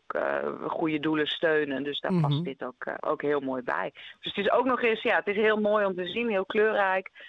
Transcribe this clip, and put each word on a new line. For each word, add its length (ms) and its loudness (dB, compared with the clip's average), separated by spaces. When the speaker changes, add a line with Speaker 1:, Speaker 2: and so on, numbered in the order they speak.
Speaker 1:
eh, 300 -2
goede 320 -2
doelen 280 0
steunen. 560 0
Dus 160 -6
daar 140 -4
Speaker 2:
Mhm. 80 4
Speaker 1:
past 220 2
dit 200 -8
ook, 220 -10
eh, 140 -4
ook 220 -2
heel 180 2
mooi 240 -4
bij. 300 -2
Dus 420 -14
het 100 -2
is 60 2
ook 140 4
nog 160 2
eens, 200 2
ja, 140 2
het 120 0
is 80 0
heel 240 4
mooi 260 4
om 100 0
te 120 -4
zien, 220 -2
heel 160 0
kleurrijk, 680 2